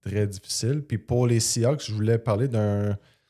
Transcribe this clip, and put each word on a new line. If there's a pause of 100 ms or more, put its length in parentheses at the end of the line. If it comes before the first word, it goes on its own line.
très
difficile.
Puis
pour
les
Seahawks,
je
voulais
parler
d'un, (320)